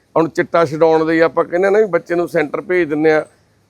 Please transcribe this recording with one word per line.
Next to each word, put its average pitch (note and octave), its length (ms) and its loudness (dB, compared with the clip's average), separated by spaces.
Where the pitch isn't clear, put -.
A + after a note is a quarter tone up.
ਹੁਣ D#3+ 120 2
ਚਿੱਟਾ E3 360 -2
ਛਡਾਉਣ D#3+ 420 2
ਦੇ E3 160 0
ਆਪਾਂ E3 220 0
ਕਹਿੰਦੇ F#3 260 -2
ਨਾ G3+ 80 2
ਵੀ A3 60 2
ਬੱਚੇ E3+ 300 -4
ਨੂੰ E3+ 140 -2
ਸੈਂਟਰ D#3 320 -4
ਭੇਜ F3+ 280 -2
ਦਿੰਦੇ D#3 240 0
ਆ, D#3 140 0